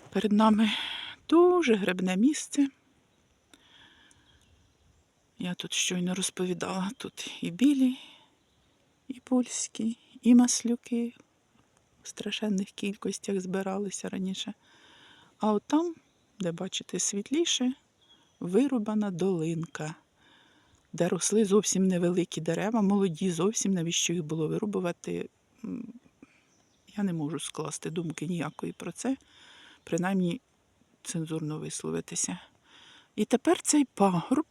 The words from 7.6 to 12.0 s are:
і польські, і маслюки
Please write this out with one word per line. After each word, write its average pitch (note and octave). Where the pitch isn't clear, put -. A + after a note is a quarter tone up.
і B3
польські, -
і A#3+
маслюки A#3+